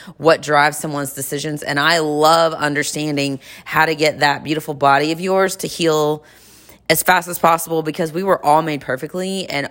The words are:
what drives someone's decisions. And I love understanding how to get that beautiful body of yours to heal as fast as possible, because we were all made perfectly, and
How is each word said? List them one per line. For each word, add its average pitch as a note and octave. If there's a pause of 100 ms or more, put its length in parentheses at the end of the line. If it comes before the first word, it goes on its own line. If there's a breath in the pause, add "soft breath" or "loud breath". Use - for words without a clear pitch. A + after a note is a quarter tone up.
(160 loud breath)
what D3+
drives D3
someone's C#3+
decisions. D3
And C#3+
I D#3+
love D#3
understanding D3 (240 loud breath)
how D#3
to D#3+
get C#3+
that C#3+
beautiful D3+
body C#3
of E3
yours F#3+
to E3+
heal D3+ (640 loud breath)
as D#3+
fast F3+
as F3
possible, E3
because D#3
we F3+
were F#3+
all D3+
made D3+
perfectly, F3+
and C#3+